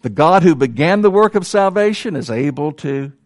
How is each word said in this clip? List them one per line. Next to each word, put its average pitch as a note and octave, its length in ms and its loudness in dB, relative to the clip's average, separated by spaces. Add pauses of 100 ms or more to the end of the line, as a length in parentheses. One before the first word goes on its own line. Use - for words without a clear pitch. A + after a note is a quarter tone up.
The A#3 60 -6
God F3 360 4
who E3+ 100 6
began C#3 480 0
the G#3 80 4
work G#3 240 2
of F#3+ 120 -2
salvation G3+ 720 -2
is B2 140 -8
able C#3+ 420 -4
to C#3 400 -8 (140)